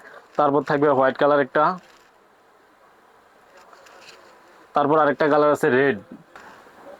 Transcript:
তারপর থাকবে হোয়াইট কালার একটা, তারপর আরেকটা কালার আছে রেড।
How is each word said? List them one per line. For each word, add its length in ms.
তারপর 260
থাকবে 280
হোয়াইট 280
কালার 220
একটা, 380
তারপর 260
আরেকটা 280
কালার 240
আছে 180
রেড। 300